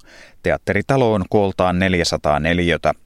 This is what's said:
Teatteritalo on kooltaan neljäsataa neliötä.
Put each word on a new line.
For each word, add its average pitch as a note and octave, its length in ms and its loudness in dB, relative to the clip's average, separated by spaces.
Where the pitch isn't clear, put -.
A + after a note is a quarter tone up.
Teatteritalo G#2 680 0
on G2 180 0
kooltaan F#2 480 0
neljäsataa E2 600 0
neliötä. E2 520 0